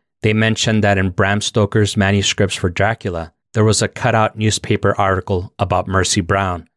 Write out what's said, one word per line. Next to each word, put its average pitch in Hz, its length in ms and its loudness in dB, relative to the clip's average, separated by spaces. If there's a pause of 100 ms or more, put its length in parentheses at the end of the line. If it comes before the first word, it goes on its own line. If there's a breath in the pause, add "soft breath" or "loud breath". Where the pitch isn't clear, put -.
(220)
they 110 100 2
mentioned 110 520 0
that 101 140 2
in 95 120 0
Bram 98 300 0
Stoker's 104 560 0
manuscripts 98 600 0
for - 120 -2
Dracula, 87 640 -4 (220)
there 107 100 2
was 107 160 2
a 107 80 0
cutout 110 480 0
newspaper 107 640 0
article 95 580 -2
about 90 300 -2
Mercy 95 320 0
Brown. 92 560 -4